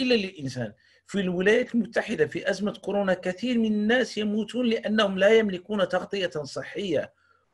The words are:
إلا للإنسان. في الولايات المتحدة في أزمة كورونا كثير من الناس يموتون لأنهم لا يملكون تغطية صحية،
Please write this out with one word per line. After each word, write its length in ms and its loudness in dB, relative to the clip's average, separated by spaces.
إلا 120 2
للإنسان. 600 -2
في 120 -2
الولايات 560 2
المتحدة 520 0
في 220 -4
أزمة 240 -2
كورونا 400 0
كثير 440 -2
من 160 2
الناس 440 0
يموتون 480 -2
لأنهم 520 0
لا 200 6
يملكون 500 0
تغطية 420 -2
صحية، 840 -4